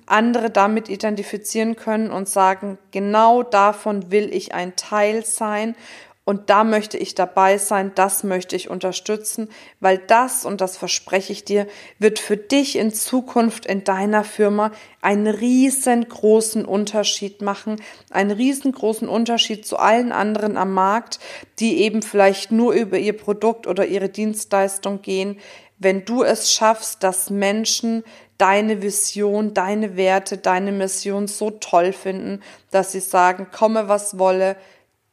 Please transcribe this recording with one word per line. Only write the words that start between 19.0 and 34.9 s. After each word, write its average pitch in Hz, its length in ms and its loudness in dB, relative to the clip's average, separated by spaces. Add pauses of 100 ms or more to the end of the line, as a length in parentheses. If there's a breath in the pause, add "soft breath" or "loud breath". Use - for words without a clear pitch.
Unterschied 226 560 -2
zu - 120 -6
allen 233 340 4
anderen 214 460 -2
am 190 160 -2
Markt, 196 460 0 (380 loud breath)
die 220 240 0
eben 214 220 0
vielleicht 196 480 2
nur 226 220 2
über 190 260 0
ihr 208 180 -2
Produkt 214 480 -2
oder 185 220 -2
ihre 190 220 -2
Dienstleistung 196 920 -4
gehen, 196 380 -4 (400 loud breath)
wenn 190 260 2
du 240 160 -2
es - 320 2
schaffst, - 500 0
dass 190 280 -2
Menschen 220 720 -2 (340 loud breath)
deine 208 460 2
Vision, 208 720 -2
deine 202 420 -2
Werte, 190 400 0
deine 190 340 0
Mission 196 560 -4
so 208 220 -4
toll 185 440 2
finden, 190 480 -8 (280 loud breath)
dass 185 220 0
sie 190 80 -6
sagen, 185 520 2
komme 220 380 0
was 202 300 -2
wolle, 190 360 2 (580 soft breath)